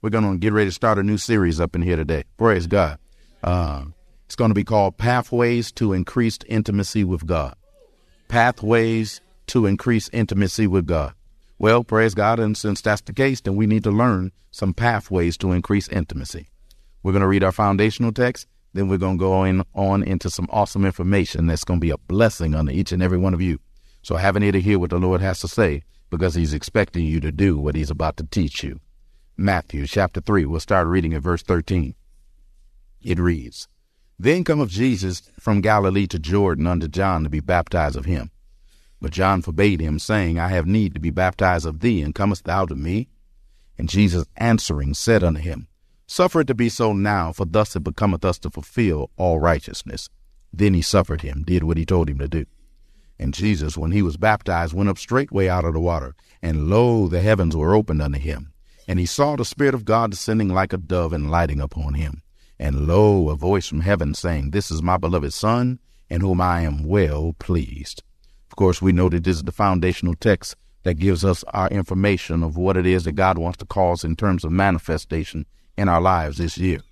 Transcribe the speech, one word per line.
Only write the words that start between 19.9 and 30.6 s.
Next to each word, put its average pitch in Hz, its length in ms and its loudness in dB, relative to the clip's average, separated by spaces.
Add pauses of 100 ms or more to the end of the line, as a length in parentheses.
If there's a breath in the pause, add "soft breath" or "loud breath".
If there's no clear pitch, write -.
into 92 260 -2
some 90 220 -6
awesome 101 340 0
information 90 640 0
that's 82 180 0
gonna 87 160 0
be 82 100 0
a 71 60 -2
blessing 92 580 0
unto 76 180 0
each 90 200 -2
and 90 100 0
every 90 140 2
one 92 160 2
of 85 80 0
you. 87 180 0 (440)
So - 140 -4
have 95 200 0
an 104 60 2
ear 101 100 4
to 98 80 4
hear 98 180 2
what 87 120 0
the 87 80 0
Lord 90 240 2
has 95 180 -2
to - 80 -6
say, 78 340 2 (280)
because 85 240 0
He's 80 180 2
expecting 82 540 -2
you 78 140 0
to 80 120 -4
do 90 240 2
what 73 180 -2
He's 76 160 -4
about 78 280 -4
to 76 60 -8
teach - 380 -4
you. - 180 -10 (560)
Matthew 85 500 -2
chapter 95 340 -2
three, 95 240 2
we'll 76 160 -2